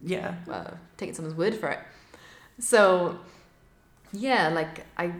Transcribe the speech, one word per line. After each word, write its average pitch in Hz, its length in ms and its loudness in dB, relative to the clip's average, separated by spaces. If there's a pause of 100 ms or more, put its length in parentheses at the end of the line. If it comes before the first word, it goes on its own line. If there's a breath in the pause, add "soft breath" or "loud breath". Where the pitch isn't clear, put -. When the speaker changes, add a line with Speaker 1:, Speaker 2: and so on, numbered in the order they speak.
Speaker 1:
Yeah. 175 320 -6 (220)
Speaker 2:
uh, - 160 -10 (260)
taking - 160 -10
someone's 160 240 -10
word 208 160 2
for 165 160 -4
it. - 80 -6 (800 loud breath)
So, 185 600 4 (960 loud breath)
yeah, 214 360 2
like, 160 360 -4 (140)
I, 175 220 -2